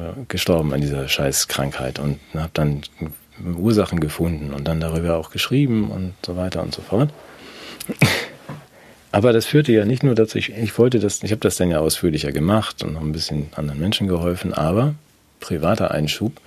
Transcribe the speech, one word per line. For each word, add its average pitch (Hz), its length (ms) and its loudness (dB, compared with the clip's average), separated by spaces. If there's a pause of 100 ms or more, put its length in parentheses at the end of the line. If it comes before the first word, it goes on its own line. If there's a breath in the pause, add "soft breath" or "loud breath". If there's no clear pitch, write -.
(280)
gestorben 80 440 0
an 69 80 0
dieser 69 280 -2
Scheißkrankheit 69 880 -2
und 71 200 -2 (160)
hab 78 200 -6
dann 73 280 0 (640)
Ursachen 90 560 2
gefunden 76 540 -4
und 71 120 -6
dann 80 140 0
darüber 82 360 -2
auch 80 140 -6
geschrieben 117 600 0
und 92 240 -6 (100)
so 90 120 -6
weiter 90 260 -4
und 82 120 -6
so - 80 -10
fort. 135 280 2 (2000 loud breath)
Aber 110 200 6
das 113 140 4
führte 147 260 4
ja 107 120 6
nicht 120 180 0
nur 135 120 6
dazu, 110 240 2
ich, - 120 -4
ich 113 280 -4
wollte 123 220 6
das, 101 220 -2
ich 98 100 -2
hab 107 80 -2
das 101 160 2
dann 90 140 2
ja 80 80 2
ausführlicher 76 540 0
gemacht 92 500 0
und 78 120 -6
noch 80 60 -8
ein 76 120 -2
bisschen 76 420 -4
anderen 73 260 -6
Menschen 98 280 0
geholfen, 87 440 -2
aber 107 420 2 (460)
privater 87 500 0
Einschub. - 560 -2